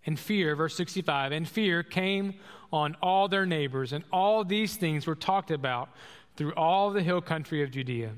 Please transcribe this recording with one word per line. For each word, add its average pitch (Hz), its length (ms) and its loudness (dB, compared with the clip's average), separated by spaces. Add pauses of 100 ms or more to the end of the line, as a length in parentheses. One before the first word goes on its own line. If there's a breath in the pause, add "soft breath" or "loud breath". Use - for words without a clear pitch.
And 156 140 -2
fear," 175 380 0
verse 156 200 -2
sixty-five, 151 540 -2
and 160 180 -4
fear 180 360 0
came 196 500 -2 (380 loud breath)
on 151 280 0
all 190 280 4
their 190 180 2
neighbors, 135 460 0
and 151 200 -6
all 208 320 4
these 208 320 0
things 156 300 0
were 160 80 0
talked 190 380 0
about 131 360 -2 (460 loud breath)
through 151 200 -4
all 185 360 4
the 202 120 0
hill 175 180 2
country 156 420 -2
of 139 80 -2
Judea. 123 480 -4